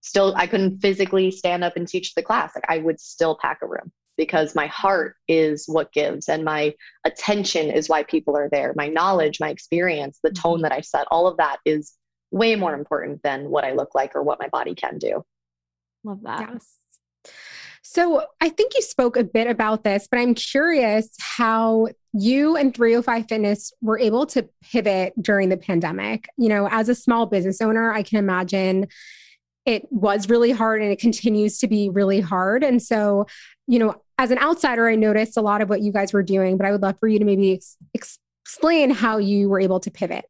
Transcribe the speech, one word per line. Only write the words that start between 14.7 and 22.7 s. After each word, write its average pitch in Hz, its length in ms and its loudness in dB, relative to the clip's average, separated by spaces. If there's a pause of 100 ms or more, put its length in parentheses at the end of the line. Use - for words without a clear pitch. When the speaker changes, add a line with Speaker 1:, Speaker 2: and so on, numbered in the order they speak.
Speaker 1:
can - 260 -8
do. - 220 -4 (840)
Speaker 2:
Love 202 180 -12
that. 214 300 -10
Speaker 3:
Yes. - 220 -20 (1040)
So 339 420 0 (160)
I 330 80 4
think 415 280 0
you 523 60 2
spoke 247 360 0
a 247 80 2
bit 226 220 0
about 220 360 0
this, 202 260 0
but 247 100 0
I'm 240 140 2
curious 240 760 2 (100)
how 226 680 2 (260)
you 269 420 2
and 277 180 2